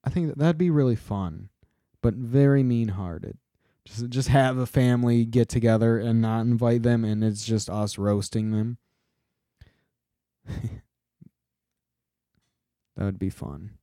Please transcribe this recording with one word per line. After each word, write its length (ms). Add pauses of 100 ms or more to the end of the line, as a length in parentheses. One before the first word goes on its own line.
I 60
think 200
that 100
that'd 180
be 140
really 260
fun, 540 (500)
but 140
very 480
mean-hearted. 760 (480)
Just, 240
just 200
have 280
a 80
family 640
get 240
together 480
and 240
not 180
invite 420
them, 220
and 180
it's 220
just 240
us 300
roasting 520
them. 280 (1700)
<laughs> 80 (2500)
That 100
would 120
be 120
fun. 400 (120)